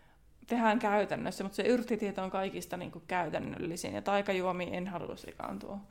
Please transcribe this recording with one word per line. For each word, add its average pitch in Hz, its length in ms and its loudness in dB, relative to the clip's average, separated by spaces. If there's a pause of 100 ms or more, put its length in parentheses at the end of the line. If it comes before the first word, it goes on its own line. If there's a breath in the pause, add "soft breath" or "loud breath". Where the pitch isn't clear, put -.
(480 soft breath)
tehdään 226 320 4
käytännössä, 202 640 2
mut 196 100 -4
se 202 100 0
yrttitieto 214 600 2
on 190 80 -4
kaikista 190 460 -2
niinku 175 300 -8
käytännöllisin 170 840 -2
ja 202 80 -2
taikajuomiin 185 720 0
en 180 120 -2
halua - 280 -6
sekaantua. - 600 -8 (140)